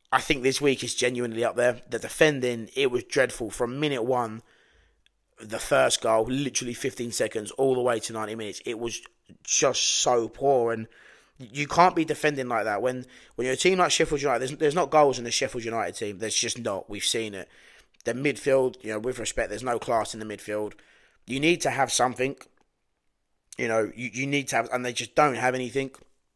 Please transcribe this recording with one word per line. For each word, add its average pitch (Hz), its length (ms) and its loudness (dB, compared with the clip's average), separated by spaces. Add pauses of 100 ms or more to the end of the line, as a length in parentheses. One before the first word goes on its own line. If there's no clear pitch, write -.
(120)
I 131 100 4
think 139 220 0
this 131 180 2
week 139 220 2
is 120 100 -6
genuinely 120 500 0
up 104 120 0
there. 120 340 2
The 120 80 -4
defending, 123 760 0
it 135 160 2
was 120 120 -2
dreadful 127 460 0
from 123 300 -4
minute 143 240 0
one, 117 400 -2 (1000)
the 110 160 -8
first 131 440 2
goal, 113 240 2
literally 127 500 -4
fifteen - 360 -6
seconds, 107 400 -4
all 131 220 2
the 127 80 0
way 120 200 2
to - 120 -8
ninety 110 220 -6
minutes. 107 280 -10
It 117 140 -6
was 117 240 -6 (420)
just - 380 2
so 117 480 2
poor, 127 420 2
and 110 160 -6 (520)
you 135 260 -6
can't 175 300 6
be 165 100 2
defending 147 420 0
like 113 180 0
that. 104 180 0
When, 127 220 0 (300)
when 120 100 -2
you're 131 100 0
a - 20 -6
team 185 220 4
like 175 120 4
Sheffield 151 300 2
United, 127 200 0
there's, 135 180 -6
there's 147 160 2
not 170 160 0
goals 143 260 8
in 120 60 -8
the 117 80 -6
Sheffield 117 340 -2
United 110 300 -4
team. 104 240 -6
There's 107 160 -4
just 120 240 -2
not. 104 300 -4
We've 101 140 -8
seen 110 300 -2
it. 95 160 -10 (560)
The 117 80 -2
midfield, 135 680 0
you 110 80 -6
know, 110 80 -4
with 123 180 -4
respect, 110 320 -4
there's 104 140 -8
no 120 160 -2
class 110 340 0
in 113 60 -12
the 107 60 -10
midfield. 107 480 -6 (520)
You 127 140 -6
need 160 220 2
to 135 100 0
have 123 200 0
something. 127 440 0 (1200)
You 120 80 -2
know, 110 280 2
you, 117 180 -8
you 135 140 -4
need 139 220 -2
to 135 60 -2
have, 117 160 0
and 123 140 -2
they 123 80 -4
just 113 220 -8
don't 147 180 4
have 127 220 0
anything. 127 340 -4 (460)